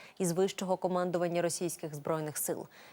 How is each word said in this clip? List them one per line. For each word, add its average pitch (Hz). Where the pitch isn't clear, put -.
із 180
вищого 185
командування 180
російських 165
збройних 151
сил. -